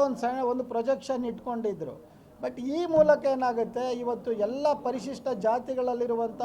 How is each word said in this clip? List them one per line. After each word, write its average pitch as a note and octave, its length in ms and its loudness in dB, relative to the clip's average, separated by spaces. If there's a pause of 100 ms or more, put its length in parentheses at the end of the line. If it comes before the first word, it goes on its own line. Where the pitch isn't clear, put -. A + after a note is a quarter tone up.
ಒಂದು C4 120 0
ಸಣ್ಣ B3 260 -2
ಒಂದು B3 220 0
ಪ್ರೊಜೆಕ್ಷನ್ B3 640 -2
ಇಟ್ಕೊಂಡಿದ್ರು. G#3+ 880 -6 (280)
But B3+ 180 -6
ಈ D4 260 -2
ಮೂಲಕ D4+ 400 6
ಏನಾಗುತ್ತೆ, B3+ 680 0
ಇವತ್ತು A#3+ 400 -4
ಎಲ್ಲ A3+ 400 0
ಪರಿಶಿಷ್ಟ B3+ 560 -4
ಜಾತಿಗಳಲ್ಲಿರುವಂಥ A#3+ 1160 0